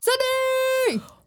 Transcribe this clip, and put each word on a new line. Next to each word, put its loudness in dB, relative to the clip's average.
Sydney. 0